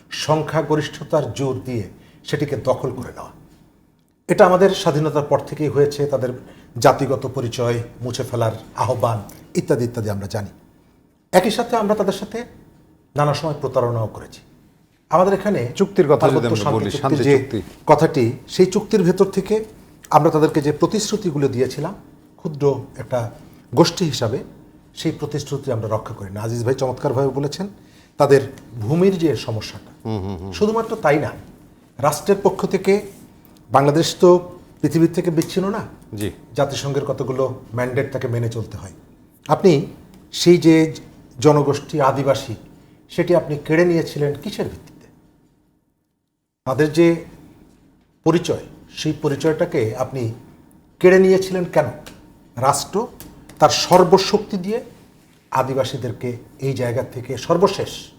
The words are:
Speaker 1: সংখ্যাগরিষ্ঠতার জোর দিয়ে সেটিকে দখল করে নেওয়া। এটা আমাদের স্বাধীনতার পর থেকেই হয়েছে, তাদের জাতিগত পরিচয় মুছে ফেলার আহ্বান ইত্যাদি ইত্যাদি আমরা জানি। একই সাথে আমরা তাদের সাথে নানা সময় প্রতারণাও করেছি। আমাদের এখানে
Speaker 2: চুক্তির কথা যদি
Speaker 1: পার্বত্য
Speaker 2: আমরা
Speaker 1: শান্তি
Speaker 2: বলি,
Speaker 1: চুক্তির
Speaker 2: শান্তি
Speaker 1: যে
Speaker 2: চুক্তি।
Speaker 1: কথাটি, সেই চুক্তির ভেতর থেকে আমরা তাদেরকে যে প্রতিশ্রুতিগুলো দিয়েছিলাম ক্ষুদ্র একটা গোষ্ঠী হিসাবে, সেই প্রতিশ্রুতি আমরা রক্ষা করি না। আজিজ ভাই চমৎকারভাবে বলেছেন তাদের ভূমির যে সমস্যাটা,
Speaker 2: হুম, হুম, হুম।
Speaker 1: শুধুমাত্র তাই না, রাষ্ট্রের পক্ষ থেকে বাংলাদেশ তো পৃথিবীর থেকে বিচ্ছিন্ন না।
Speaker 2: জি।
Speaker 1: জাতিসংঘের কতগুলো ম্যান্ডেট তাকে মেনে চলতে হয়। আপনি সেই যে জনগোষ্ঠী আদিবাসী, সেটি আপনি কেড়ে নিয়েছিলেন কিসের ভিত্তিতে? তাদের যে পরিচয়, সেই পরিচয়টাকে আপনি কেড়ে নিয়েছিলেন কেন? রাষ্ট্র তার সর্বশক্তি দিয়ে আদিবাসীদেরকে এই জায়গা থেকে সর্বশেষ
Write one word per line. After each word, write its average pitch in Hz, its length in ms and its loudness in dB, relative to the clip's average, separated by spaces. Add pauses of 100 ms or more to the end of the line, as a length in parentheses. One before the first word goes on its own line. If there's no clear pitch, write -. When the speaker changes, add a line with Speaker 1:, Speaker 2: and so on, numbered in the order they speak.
(120)
Speaker 1:
সংখ্যাগরিষ্ঠতার 151 1200 -2
জোর 131 320 -4
দিয়ে 113 240 -6 (340)
সেটিকে 143 340 -4
দখল 127 340 -2
করে - 240 -10
নেওয়া। - 160 -16 (960)
এটা 185 180 6
আমাদের 180 240 6
স্বাধীনতার 151 540 0
পর 143 160 0
থেকেই 151 280 -6
হয়েছে, 143 380 0
তাদের 127 240 -2 (500)
জাতিগত 135 560 2
পরিচয় 120 480 -2 (180)
মুছে 120 220 -6
ফেলার 113 280 -2 (240)
আহ্বান 110 460 -2 (340)
ইত্যাদি 156 300 0
ইত্যাদি 113 240 -4
আমরা 98 180 -6
জানি। 101 200 -8 (840)
একই 196 200 4
সাথে 240 240 -2
আমরা 208 200 0
তাদের 196 180 0
সাথে 226 320 -10 (720)
নানা 147 180 2
সময় 156 280 -6
প্রতারণাও 120 460 -2
করেছি। - 340 -18 (680)
আমাদের 185 240 4
এখানে 185 420 -2
Speaker 2:
চুক্তির 190 300 2
কথা 147 80 4
যদি 135 80 4
Speaker 1:
পার্বত্য 135 260 4
Speaker 2:
আমরা 110 160 0
Speaker 1:
শান্তি 104 120 0
Speaker 2:
বলি, 101 160 0
Speaker 1:
চুক্তির - 100 -6
Speaker 2:
শান্তি 143 220 2
Speaker 1:
যে 139 140 6
Speaker 2:
চুক্তি। 110 240 -6 (260)
Speaker 1:
কথাটি, 143 600 2
সেই - 180 2
চুক্তির 208 380 0
ভেতর 180 220 4
থেকে 202 400 -2 (440)
আমরা 156 200 4
তাদেরকে 156 320 2
যে 143 100 0
প্রতিশ্রুতিগুলো 170 760 -2
দিয়েছিলাম 131 480 -4 (420)
ক্ষুদ্র 143 440 -2 (160)
একটা 117 340 -6 (440)
গোষ্ঠী 170 300 2
হিসাবে, 127 320 -2 (580)
সেই - 160 -4
প্রতিশ্রুতি 139 600 -6
আমরা 110 160 -4
রক্ষা 107 260 -6
করি 101 180 -14
না। 101 100 -10
আজিজ 117 240 -4
ভাই 131 80 2
চমৎকারভাবে 131 540 -2
বলেছেন 143 400 -4 (500)
তাদের 139 240 6 (400)
ভূমির 175 360 2
যে 160 180 0
সমস্যাটা, - 760 -10
Speaker 2:
হুম, 107 120 -4
হুম, 98 160 -6
হুম। 95 140 -12
Speaker 1:
শুধুমাত্র 220 440 -2
তাই 151 240 2
না, - 120 -4 (640)
রাষ্ট্রের 151 460 0
পক্ষ 190 220 0
থেকে 196 360 0 (680)
বাংলাদেশ 143 480 2
তো 180 380 4 (240)
পৃথিবীর 165 320 2
থেকে 175 180 -2
বিচ্ছিন্ন 180 380 -2
না। 220 180 -6 (260)
Speaker 2:
জি। 104 180 -6 (240)
Speaker 1:
জাতিসংঘের 139 500 -2
কতগুলো 131 560 -4 (120)
ম্যান্ডেট 127 400 -4
তাকে 127 140 -4
মেনে 117 220 -2
চলতে 110 280 -8
হয়। 92 140 -16 (560)
আপনি 160 400 4 (440)
সেই 175 260 6
যে 160 360 4 (460)
জনগোষ্ঠী 147 600 2
আদিবাসী, 131 560 0 (540)
সেটি 175 260 0
আপনি 151 300 -2
কেড়ে 160 200 2
নিয়েছিলেন 147 580 0
কিসের 196 220 -6
ভিত্তিতে? - 420 -16 (1600)
তাদের 143 280 0
যে 170 320 4 (960)
পরিচয়, 165 400 0 (320)
সেই 151 260 -4
পরিচয়টাকে 151 720 -2
আপনি 123 380 -6 (640)
কেড়ে 185 200 8
নিয়েছিলেন 185 460 2
কেন? 156 200 0 (720)
রাষ্ট্র 135 520 -2 (520)
তার 151 100 8
সর্বশক্তি 185 880 4
দিয়ে 208 260 -6 (680)
আদিবাসীদেরকে 123 840 -4 (220)
এই 135 140 -4
জায়গা 123 300 -2
থেকে 120 340 -10
সর্বশেষ 170 520 0 (300)